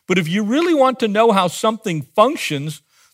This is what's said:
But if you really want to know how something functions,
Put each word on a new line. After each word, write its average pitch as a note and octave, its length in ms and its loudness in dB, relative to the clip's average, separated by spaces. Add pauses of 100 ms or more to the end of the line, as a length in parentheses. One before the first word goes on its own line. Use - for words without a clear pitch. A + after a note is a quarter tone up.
But F#3 120 -2
if D#3 100 -2
you G3+ 140 -2
really D#4 320 0
want C4 260 0
to A3+ 80 0
know A3 240 2
how F#3 160 2
something G3+ 540 -2
functions, D#3 800 -2 (320)